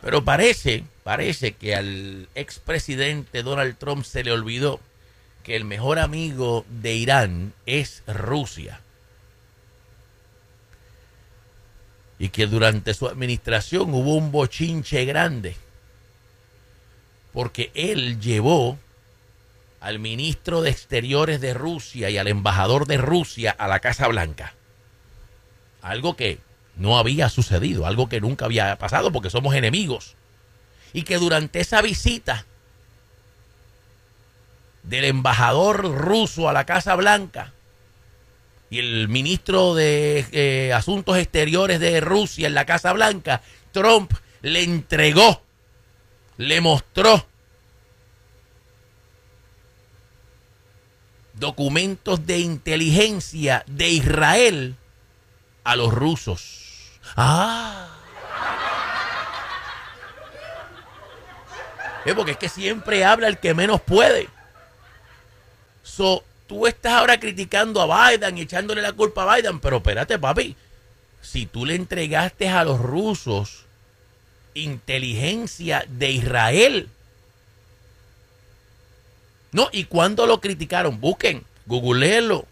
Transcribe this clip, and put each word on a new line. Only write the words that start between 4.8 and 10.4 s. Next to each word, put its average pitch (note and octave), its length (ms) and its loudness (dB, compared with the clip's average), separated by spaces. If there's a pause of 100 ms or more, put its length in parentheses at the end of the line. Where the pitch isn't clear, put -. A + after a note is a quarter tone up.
que A2+ 140 -6
el G#2 80 -6
mejor A#2+ 340 -2
amigo C#3+ 720 -4
de A#2 260 -6
Irán A2 580 0 (120)
es C3+ 420 -6
Rusia. A2 720 -8 (3500)